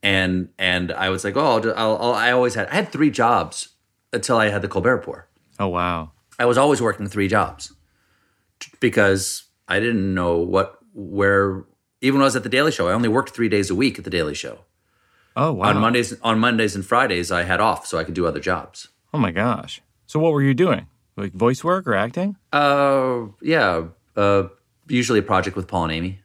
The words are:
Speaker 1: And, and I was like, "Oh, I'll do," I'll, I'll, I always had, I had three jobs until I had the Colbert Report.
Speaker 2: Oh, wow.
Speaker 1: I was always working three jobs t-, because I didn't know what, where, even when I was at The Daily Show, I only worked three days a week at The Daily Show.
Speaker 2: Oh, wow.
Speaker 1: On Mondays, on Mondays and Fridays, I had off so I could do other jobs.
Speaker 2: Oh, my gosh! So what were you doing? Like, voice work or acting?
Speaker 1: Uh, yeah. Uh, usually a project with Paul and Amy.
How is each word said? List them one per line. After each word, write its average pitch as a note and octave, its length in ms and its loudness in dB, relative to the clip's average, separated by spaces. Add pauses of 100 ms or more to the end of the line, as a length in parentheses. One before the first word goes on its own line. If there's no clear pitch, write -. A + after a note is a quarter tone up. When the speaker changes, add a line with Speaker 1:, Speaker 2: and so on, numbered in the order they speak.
Speaker 1:
And, F#2 460 0 (100)
and F2+ 340 -2
I F#2+ 180 -2
was F#2+ 140 -4
like, G2+ 120 -2
"Oh, C#3 80 2
I'll A#2+ 160 2
do," A2+ 120 -2
I'll, A2 260 0
I'll, A#2+ 160 0
I A2+ 180 2
always B2 220 2
had, G#2 140 -4
I - 80 -8
had G3 140 -2
three D3 200 2
jobs A2+ 580 0 (460)
until A#2+ 240 0
I G#2+ 100 4
had G2+ 140 -2
the G2+ 60 -6
Colbert A2+ 280 0
Report. - 320 -10 (300)
Speaker 2:
Oh, G2 100 -2
wow. F2 440 -4 (260)
Speaker 1:
I B2 80 2
was B2 100 4
always C#3 240 4
working G#2+ 260 -2
three G2 220 -2
jobs - 460 -2 (840)
t-, - 100 -16 (100)
because G2+ 640 2 (240)
I F#2 100 0
didn't G2+ 360 0
know F2 240 0
what, F#2 400 0 (160)
where, G2 720 0 (360)
even C3+ 200 2
when - 20 4
I - 60 4
was A#2+ 80 0
at A2 80 -4
The B2 40 -6
Daily C#3 240 2
Show, F2 160 -2
I F#2 60 2
only A2+ 160 2
worked C3 240 0
three A#2 160 0
days G2+ 180 0
a F#2+ 60 0
week B2 240 0
at D#2+ 60 -14
The - 60 -10
Daily D#2+ 240 -2
Show. - 260 -12 (760)
Speaker 2:
Oh, D3 160 0
wow. G2+ 160 0
Speaker 1:
On G#2 100 4
Mondays, A#2 440 0
on A2 160 2
Mondays A2+ 360 2
and G2 100 -6
Fridays, F#2+ 460 0
I F2 120 0
had F2 180 0
off F#2+ 260 0
so F2 120 -4
I D#2+ 60 -2
could E2 100 -10
do F2 120 0
other D#2 140 -2
jobs. - 480 -6 (240)
Speaker 2:
Oh, D3+ 60 -2
my G#2 140 2
gosh! G#2+ 500 -4 (240)
So - 120 -4
what D#3+ 140 4
were C#3+ 100 2
you C#3 120 4
doing? D#3+ 320 0 (300)
Like, G2 160 -8
voice A#2 300 0
work F3 240 -2
or A2 80 0
acting? E3+ 420 -2 (160)
Speaker 1:
Uh, C#3 720 2 (160)
yeah. G#2 420 2 (320)
Uh, G2+ 280 4 (440)
usually B2 300 2
a G2+ 40 2
project F#2+ 340 0
with F#2 120 -8
Paul F2 160 -2
and D#2+ 80 -2
Amy. F2+ 320 -6